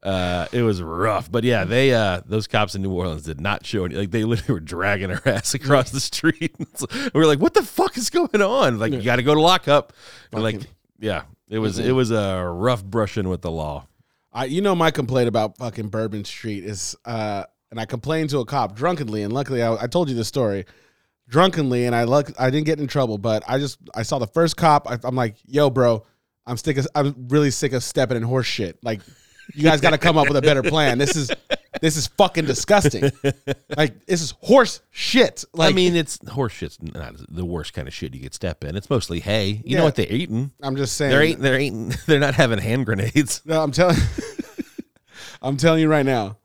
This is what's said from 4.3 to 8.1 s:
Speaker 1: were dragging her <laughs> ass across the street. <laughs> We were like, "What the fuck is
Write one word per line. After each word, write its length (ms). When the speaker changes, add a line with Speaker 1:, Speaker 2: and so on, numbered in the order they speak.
Speaker 1:
were 100
dragging 460
her 120
<laughs> 60
ass 260
across 360
the 100
street. 580
<laughs> 560
We 60
were 60
like, 140
"What 140
the 80
fuck 340
is 140